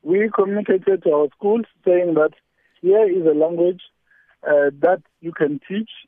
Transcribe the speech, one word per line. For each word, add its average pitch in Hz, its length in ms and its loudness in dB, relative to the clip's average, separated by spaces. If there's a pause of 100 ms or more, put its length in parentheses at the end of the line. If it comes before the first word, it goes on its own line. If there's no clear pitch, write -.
We 202 300 0
communicated 196 680 -2
to 175 80 0
our 147 160 2 (100)
schools 220 280 -2 (200)
saying 180 300 0
that 156 160 2 (500)
here 202 280 4
is 175 160 -2
a 156 120 2
language, 175 440 0 (600)
uh, 143 280 2 (100)
that 170 200 0 (180)
you 165 120 -12
can 147 360 -4
teach 208 240 -8 (160)